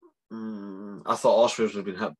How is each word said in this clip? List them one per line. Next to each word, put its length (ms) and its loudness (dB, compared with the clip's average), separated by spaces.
Mm, 760 -10
I 100 0
thought 280 6
Ospreys 300 2
would 140 -6
have 100 -4
been 60 -4
hit 160 -4